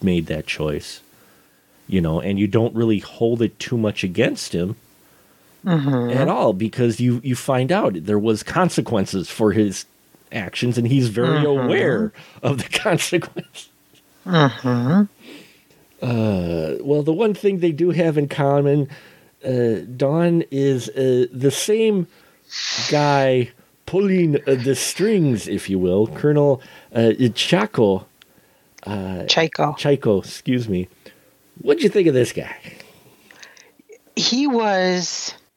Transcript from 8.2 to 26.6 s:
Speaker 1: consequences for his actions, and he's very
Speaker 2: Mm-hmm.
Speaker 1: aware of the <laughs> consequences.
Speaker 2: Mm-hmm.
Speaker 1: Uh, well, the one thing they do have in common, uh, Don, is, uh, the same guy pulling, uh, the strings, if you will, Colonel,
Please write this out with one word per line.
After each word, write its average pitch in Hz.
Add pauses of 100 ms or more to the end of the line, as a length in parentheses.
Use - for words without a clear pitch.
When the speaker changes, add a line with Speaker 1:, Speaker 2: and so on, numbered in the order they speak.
Speaker 1:
consequences 107
for 107
his 101 (460)
actions, 117
and 117
he's 127
very 123
Speaker 2:
Mm-hmm. 143
Speaker 1:
aware 156 (320)
of 131
the -
<laughs> -
consequences. - (560)
Speaker 2:
Mm-hmm. 139 (960)
Speaker 1:
Uh, 90
well, 147
the 156 (140)
one 214
thing 196
they 170
do 165
have 160
in 147
common, 143 (560)
uh, 120 (160)
Don, 165
is, 135
uh, 127
the 131
same 214 (840)
guy 139 (380)
pulling, 180 (120)
uh, 135
the 135
strings, 156
if 95
you 95
will, 92
Colonel, 143 (320)